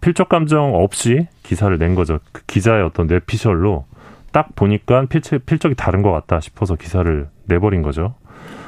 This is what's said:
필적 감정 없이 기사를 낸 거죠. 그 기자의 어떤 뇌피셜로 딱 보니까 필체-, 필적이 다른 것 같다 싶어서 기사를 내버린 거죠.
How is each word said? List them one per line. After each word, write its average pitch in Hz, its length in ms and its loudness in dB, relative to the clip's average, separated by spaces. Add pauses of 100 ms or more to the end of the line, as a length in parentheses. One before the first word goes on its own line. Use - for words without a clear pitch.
필적 175 280 0
감정 151 460 2
없이 117 520 0 (160)
기사를 95 340 0
낸 85 160 2
거죠. 80 260 0 (120)
그 - 160 -20
기자의 107 360 2
어떤 82 220 -2
뇌피셜로 87 800 0 (460)
딱 - 240 0
보니까 107 500 2
필체-, 147 320 -2
필적이 156 380 -2
다른 95 260 0
것 101 100 2
같다 80 280 -2
싶어서 90 360 -4
기사를 82 540 -2 (160)
내버린 92 380 0
거죠. 80 320 -4 (520)